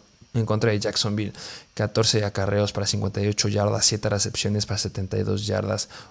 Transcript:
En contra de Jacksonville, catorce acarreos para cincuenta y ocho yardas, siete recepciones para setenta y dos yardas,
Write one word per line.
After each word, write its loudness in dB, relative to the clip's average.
En 2
contra 2
de 2
Jacksonville, 0
catorce 2
acarreos 2
para -2
cincuenta 0
y 2
ocho 0
yardas, 2
siete 0
recepciones 0
para -4
setenta -4
y 0
dos -2
yardas, -2